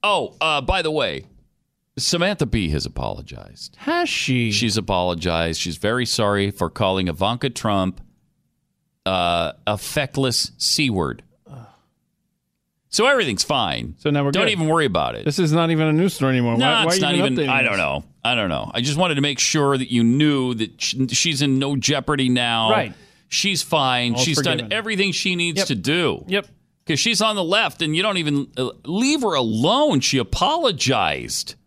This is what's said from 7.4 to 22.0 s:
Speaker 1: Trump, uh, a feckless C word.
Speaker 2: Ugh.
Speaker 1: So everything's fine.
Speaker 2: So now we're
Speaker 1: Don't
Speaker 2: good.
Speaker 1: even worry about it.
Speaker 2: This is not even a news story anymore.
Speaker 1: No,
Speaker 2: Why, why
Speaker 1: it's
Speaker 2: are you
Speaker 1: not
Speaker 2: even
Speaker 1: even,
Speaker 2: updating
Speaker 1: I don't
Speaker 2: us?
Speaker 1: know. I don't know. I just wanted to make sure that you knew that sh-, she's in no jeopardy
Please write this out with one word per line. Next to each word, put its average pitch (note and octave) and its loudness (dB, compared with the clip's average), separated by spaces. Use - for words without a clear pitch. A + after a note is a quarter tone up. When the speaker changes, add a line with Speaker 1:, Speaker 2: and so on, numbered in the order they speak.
Speaker 1:
Trump, G2 -2
uh, F2 0
a G#2 -2
feckless - -2
C - 0
word. D#2 -2
Speaker 2:
Ugh. C#3 -18
Speaker 1:
So A3 2
everything's G#3 2
fine. D#2 -2
Speaker 2:
So D3+ -2
now C#3+ 2
we're C#3 0
Speaker 1:
Don't F#3+ 0
Speaker 2:
good. A3 0
Speaker 1:
even E3 0
worry D#3+ 4
about D2+ 0
it. A1 -10
Speaker 2:
This D3+ -2
is D#3+ 4
not E3 4
even D#3+ 2
a D#3 2
news E3+ 2
story C3+ 2
anymore. A#2+ 2
Speaker 1:
No, B2+ 2
Speaker 2:
Why, - 2
why E3 2
Speaker 1:
it's - 2
Speaker 2:
are - -
you F#3+ 2
Speaker 1:
not D3 2
Speaker 2:
even - 2
Speaker 1:
even, D3 0
Speaker 2:
updating B2+ -2
Speaker 1:
I C3+ 2
don't A#2 0
Speaker 2:
us? G2 0
Speaker 1:
know. D2 -2
I A#2+ 2
don't G2+ 0
know. C2 -4
I A2+ -4
just C#3+ -2
wanted F3 2
to C#3 0
make C#3+ -2
sure C#3 2
that B2+ -4
you A#2 4
knew C3 2
that A2 -6
sh-, - -4
she's C#3 0
in C3+ 2
no C#3 0
jeopardy C#3 0